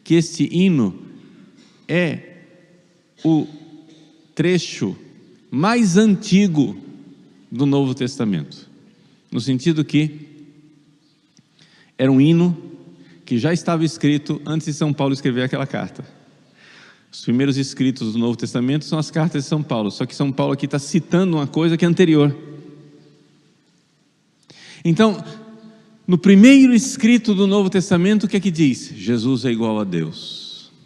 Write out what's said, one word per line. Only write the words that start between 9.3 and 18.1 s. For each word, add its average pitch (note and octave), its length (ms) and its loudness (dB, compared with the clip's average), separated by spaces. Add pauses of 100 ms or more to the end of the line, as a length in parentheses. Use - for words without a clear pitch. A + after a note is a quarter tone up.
sentido C3+ 420 -2
que D3+ 440 -2 (1700)
era C3 120 2
um C3+ 120 6
hino E3+ 360 4 (720)
que B2 80 0
já D3 160 0
estava E3+ 320 -2
escrito D3 580 -2
antes D3 220 -6
de D#3 80 -6
São D3+ 180 -4
Paulo C#3 220 -2
escrever B2+ 300 -4
aquela C3+ 240 -6
carta. G2+ 360 -10 (1080)
Os - 100 -20
primeiros C3 360 0
escritos B2+ 560 -4